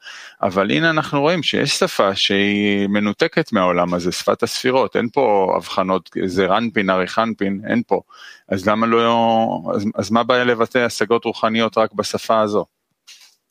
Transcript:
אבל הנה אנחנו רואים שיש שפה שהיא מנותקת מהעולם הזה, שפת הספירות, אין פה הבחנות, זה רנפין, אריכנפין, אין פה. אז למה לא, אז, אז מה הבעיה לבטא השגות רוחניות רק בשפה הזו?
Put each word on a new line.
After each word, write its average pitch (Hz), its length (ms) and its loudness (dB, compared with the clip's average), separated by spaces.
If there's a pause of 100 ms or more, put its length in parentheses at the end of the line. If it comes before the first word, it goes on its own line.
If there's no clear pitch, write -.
(420)
אבל 98 300 0
הנה 156 180 2
אנחנו 147 320 -2
רואים 160 220 0
שיש 120 280 0
שפה 107 440 0
שהיא 101 720 0
מנותקת 104 640 -2
מהעולם 90 420 2
הזה, 87 180 -2
שפת - 320 -2
הספירות, 127 520 -2
אין 117 140 0
פה 101 480 2
הבחנות, 92 520 -2 (160)
זה 95 200 0
רנפין, 104 440 0
אריכנפין, 98 800 -2
אין 117 200 0
פה. 98 140 0 (480)
אז 95 180 -2
למה 110 200 2
לא, 113 600 2 (280)
אז, 101 100 -2 (100)
אז 104 160 -4
מה 117 80 4
הבעיה 123 240 2
לבטא 117 340 0
השגות 117 480 0
רוחניות 110 520 0
רק 110 160 0
בשפה 107 480 -2
הזו? 104 240 0 (840)